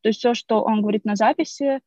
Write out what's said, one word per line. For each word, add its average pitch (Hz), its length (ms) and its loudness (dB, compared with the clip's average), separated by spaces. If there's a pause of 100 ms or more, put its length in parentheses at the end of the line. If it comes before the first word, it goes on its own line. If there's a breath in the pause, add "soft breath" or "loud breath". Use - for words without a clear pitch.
То 220 60 2
есть 220 120 0
все, 240 140 2
что 220 280 0
он 214 180 0
говорит 208 240 -2
на 208 120 -2
записи 269 720 0